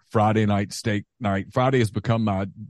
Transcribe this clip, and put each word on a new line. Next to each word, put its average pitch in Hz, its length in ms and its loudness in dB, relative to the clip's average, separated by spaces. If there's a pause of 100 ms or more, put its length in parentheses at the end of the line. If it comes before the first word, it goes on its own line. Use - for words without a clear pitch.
Friday 107 360 2
night 101 280 0
steak 104 320 -4 (140)
night. 98 340 -2
Friday 131 260 2
has 110 120 2
become 113 320 -2
my 98 240 -2 (220)